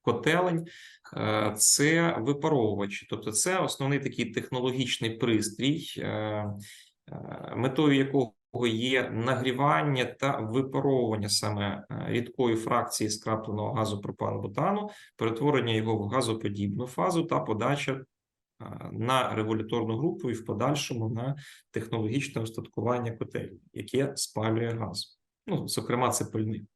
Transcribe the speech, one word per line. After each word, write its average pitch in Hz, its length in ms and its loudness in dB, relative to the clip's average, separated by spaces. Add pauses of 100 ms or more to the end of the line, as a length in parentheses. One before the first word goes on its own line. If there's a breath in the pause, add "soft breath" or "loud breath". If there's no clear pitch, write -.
котелень, 165 640 2 (500 loud breath)
е, 107 400 2
це 165 600 6
випаровувачі. 117 920 2
Тобто 110 220 -4
це 180 280 2
основний 139 400 0
такий 127 260 -2
технологічний 123 840 -2
пристрій, 117 760 2 (120)
е, - 100 -4
е, - 1500 -6
метою 135 420 4
якого 135 360 2 (340)
є 123 420 2
нагрівання 131 960 2
та 135 320 -2
випаровування 120 920 0
саме, 104 600 0
е, 113 160 -6
рідкої 120 480 0
фракції 113 540 0
скрапленого 107 640 -2
газу 104 280 0
пропан-бутану, 107 880 -2 (260 loud breath)
перетворення 117 580 2
його 110 240 2
в 101 100 -2
газоподібну 110 800 0
фазу 170 360 0
та 143 160 0
подача, 131 540 0
е, - 1000 -14
на 117 440 0
регуляторну 110 640 -2
групу 139 320 -2
і 113 40 -2
в - 120 -8
подальшому 120 640 -2
на 123 260 -2 (360 loud breath)
технологічне 113 720 -2
устаткування 117 680 -4
котельні, 104 480 -8 (140)
яке - 420 -2
спалює 113 540 0
газ. 110 500 -6 (280)
Ну, 180 200 -2
зокрема, 123 420 0
це - 160 0
пальний. 110 400 -4 (100)